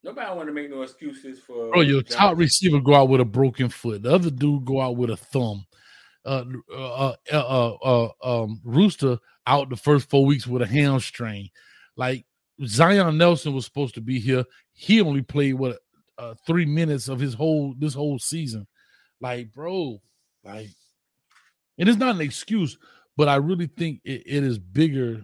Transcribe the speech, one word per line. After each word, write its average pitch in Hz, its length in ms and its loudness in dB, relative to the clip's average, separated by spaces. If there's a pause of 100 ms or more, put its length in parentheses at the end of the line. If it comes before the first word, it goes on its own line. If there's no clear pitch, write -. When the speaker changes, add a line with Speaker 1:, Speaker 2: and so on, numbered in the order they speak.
Speaker 1:
Nobody 208 320 -10
wanna 156 160 -8
make 147 180 -8
no 135 120 -10
excuses 135 580 -14
for 117 300 -8
Speaker 2:
Bro, 175 120 4
your 139 200 2
Speaker 1:
Josh. - 160 -6
Speaker 2:
top 190 200 4
receiver 165 420 2
go 139 160 6
out 139 140 8
with 131 120 6
a 123 40 4
broken 123 440 0
foot. 110 340 -8
The 123 100 2
other 175 180 2
dude 139 340 -2
go 135 160 -2
out 127 140 -2
with 120 160 -2
a 104 60 -4
thumb. 107 480 -4 (600)
Uh, 131 180 -4 (320)
uh, 131 380 -4 (180)
uh, 151 40 0 (480)
uh, 120 260 2 (140)
uh, 120 200 -2
um, 107 200 -8
Rooster 131 540 2 (300)
out 135 220 2
the 135 60 -6
first 143 340 2
four 139 160 6
weeks 139 220 2
with 123 140 -2
a 117 60 -2
hamstring. 120 840 -2 (460)
Like, 127 300 -6 (400)
Zion 160 520 4
Nelson 165 360 2
was 131 120 -6
supposed 139 300 -6
to 117 60 -12
be 123 180 -4
here. 127 260 0 (260)
He 220 300 4
only 143 220 0
played, 139 320 0
what, 127 240 -6 (380)
uh, 117 180 -16 (100)
three 170 200 0
minutes 147 420 -2
of 131 120 -8
his 135 140 -4
whole, 147 440 -2
this 147 180 -4
whole 143 240 -4
season. 123 480 -8 (520)
Like, 123 320 -8
bro, 151 480 -8 (440)
like, 104 260 -16 (1080)
and 180 100 4
it's 233 80 4
not 247 180 0
an 170 60 -4
excuse, 156 560 -4 (400)
but 147 100 4
I 143 80 4
really 165 320 0
think 156 360 -6
it, 131 220 -10
it 143 180 -2
is 127 160 0
bigger 117 640 -2